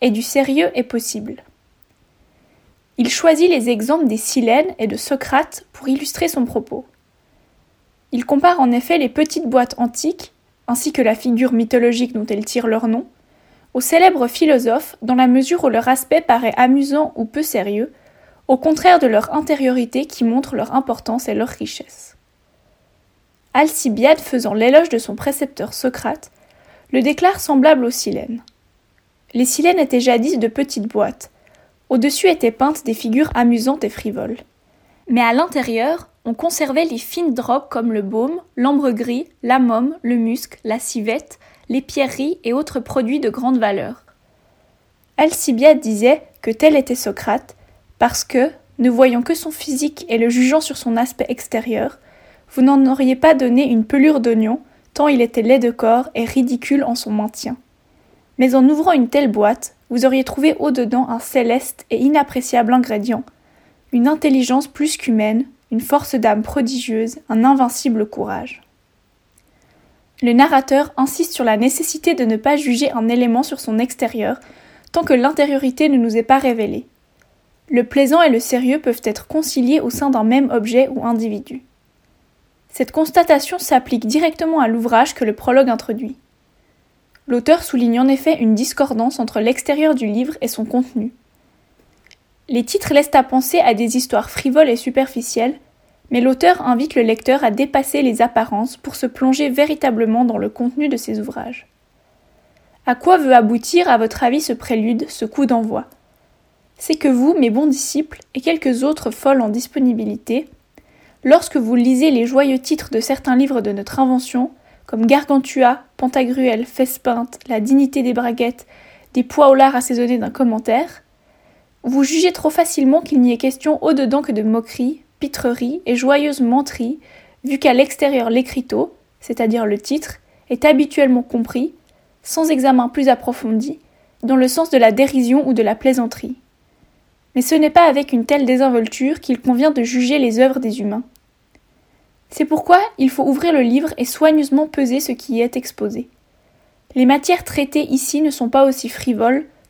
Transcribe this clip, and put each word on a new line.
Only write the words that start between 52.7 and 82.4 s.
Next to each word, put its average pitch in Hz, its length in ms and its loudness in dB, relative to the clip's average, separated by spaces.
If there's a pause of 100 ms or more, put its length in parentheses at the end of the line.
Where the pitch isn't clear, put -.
auriez 262 240 2
pas 311 180 -2
donné 262 300 0
une 233 220 0
pelure 285 340 2
d'oignon, 226 400 -2 (340)
tant 294 140 0
il 277 140 2
était 233 200 -2
laid 247 180 4
de 233 120 0
corps 240 420 0
et 226 120 -4
ridicule 254 580 -2
en 240 120 -4
son - 160 -8
maintien. 214 440 -6 (840)
Mais 254 160 2
en 262 140 6
ouvrant 311 240 2
une 262 160 4
telle 277 240 0
boîte, 208 440 0 (140)
vous 240 160 0
auriez 262 200 2
trouvé 285 340 0
au-dedans 254 480 -2
un 233 120 -6
céleste 247 720 -2
et 233 100 -2
inappréciable 254 720 0
ingrédient, 233 500 -2 (720)
une 247 160 4
intelligence 269 580 0
plus - 300 -4
qu'humaine, 220 480 0 (240)
une 226 120 -2
force - 340 -2
d'âme 220 280 2
prodigieuse, 240 840 -4
un 226 160 0
invincible 247 600 2
courage. 208 560 -10 (1600)
Le 240 100 2
narrateur 277 640 4
insiste 277 380 -2
sur 262 100 -4
la 220 140 2
nécessité 311 560 0
de 359 100 -2
ne 220 140 0
pas 277 180 0
juger 277 360 -2
un 226 180 -2
élément 240 340 2
sur 294 160 -8
son 220 180 -4
extérieur 233 600 -4 (540)
tant 330 100 0
que 311 100 2
l'intériorité 277 760 0
ne 277 80 4
nous 233 180 0
est 226 80 0
pas 262 140 2
révélée. 233 480 -2 (840)
Le 240 140 2
plaisant 277 380 2
et 330 80 6
le 233 100 2
sérieux 254 400 0
peuvent 240 240 -4
être 208 240 -6
conciliés 302 540 0
au - 80 -4
sein 285 200 -4
d'un 240 140 0
même 254 280 2
objet 240 360 2
ou 262 180 -6
individu. 233 580 -6 (1040)